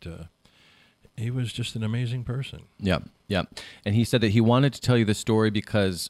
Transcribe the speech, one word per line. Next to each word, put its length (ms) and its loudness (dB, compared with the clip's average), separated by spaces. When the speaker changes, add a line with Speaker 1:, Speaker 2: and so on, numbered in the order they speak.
Speaker 1:
uh, 200 -14
he 160 -6
was 200 -4
just 240 -8
an 80 -4
amazing 400 -4
person. 400 -8
Speaker 2:
Yeah, 200 0
yeah. 160 0
And 120 0
he 80 4
said 180 2
that 100 4
he 100 4
wanted 320 4
to 80 -16
tell 160 4
you 80 4
the 100 2
story 340 2
because, 600 0